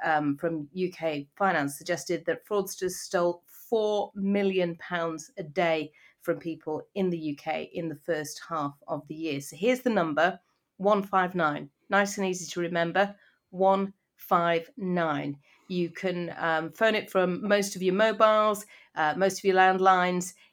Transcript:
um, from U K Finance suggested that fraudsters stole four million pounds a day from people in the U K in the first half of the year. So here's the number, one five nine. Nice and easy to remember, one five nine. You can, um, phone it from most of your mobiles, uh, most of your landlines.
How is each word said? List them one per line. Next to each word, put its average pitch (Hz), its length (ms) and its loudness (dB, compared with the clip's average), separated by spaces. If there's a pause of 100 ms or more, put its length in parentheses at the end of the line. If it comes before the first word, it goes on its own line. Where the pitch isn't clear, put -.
um, 151 320 2
from 160 360 -4
U 185 180 -2
K 151 460 -6
Finance 156 420 0
suggested 170 480 -4
that 165 200 -2
fraudsters 196 460 -2
stole 175 540 -2
four 208 680 -2
million 196 640 0
pounds 165 640 -6
a 190 40 -6
day 160 500 0 (280)
from 165 180 -2
people 156 420 -8 (140)
in 190 160 0
the 170 80 -2
U 151 180 -6
K 156 380 -6
in 165 160 -6
the 143 160 -12
first 156 420 -4
half 147 240 -4 (160)
of 147 200 -8
the 160 60 -10
year. 156 280 -6
So 143 140 -16
here's 247 260 0
the 247 80 2
number, 170 500 2 (380)
one 202 240 2
five 185 320 0
nine. 151 340 -2 (220)
Nice 196 260 2
and 196 100 -2
easy 180 240 -4
to 180 100 -6
remember, 170 540 0 (360)
one 196 420 2 (240)
five 170 640 0
nine. 156 580 -2 (320)
You 180 220 -2
can, 175 480 -6
um, 160 340 -2
phone 220 220 2
it - 160 -4
from 185 360 0
most 202 300 2
of 180 60 -6
your 180 120 2
mobiles, 214 720 4 (280)
uh, 156 220 0
most 185 220 2
of - 60 -6
your 190 120 4
landlines. 185 760 4 (180)